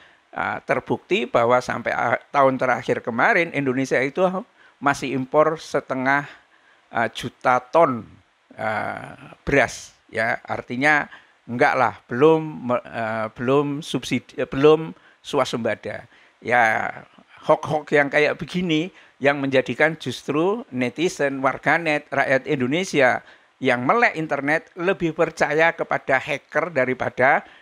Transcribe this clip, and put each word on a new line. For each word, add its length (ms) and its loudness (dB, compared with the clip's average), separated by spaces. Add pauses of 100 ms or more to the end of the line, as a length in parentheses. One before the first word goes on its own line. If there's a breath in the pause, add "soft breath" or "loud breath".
(320 soft breath)
eh, 320 -6
terbukti 640 -2
bahwa 320 4
sampai, 320 -4
eh, 280 0 (120)
tahun 240 4
terakhir 480 -2
kemarin 480 0
Indonesia 480 -2
itu 240 0 (560 soft breath)
masih 360 -2
impor 440 2
setengah, 680 -2 (640 loud breath)
eh, 200 -2
juta 480 -2
ton, 480 2 (480)
eh, 880 -8
beras, 480 0 (160)
ya. 400 -4
Artinya 640 -2 (320 loud breath)
enggak 320 0
lah, 320 0
belum 320 4 (320)
me-, 160 -2
eh, 480 -6
belum 480 0
subsidi, 560 -6
eh, 80 -4
belum 480 4 (240 soft breath)
swasembada. 880 -4 (320 soft breath)
Ya, 480 2 (560)
hoax-hoax 480 0
yang 160 4
kayak 320 0
begini 480 -2 (320 soft breath)
yang 240 2
menjadikan 560 0
justru 720 -4
netizen, 720 -2
warganet, 640 0
rakyat 400 0
Indonesia 720 2 (420 soft breath)
yang 240 0
melek 320 2
internet 560 -2
lebih 400 -2
percaya 640 2
kepada 420 0
hacker 560 -4
daripada 720 2 (160 loud breath)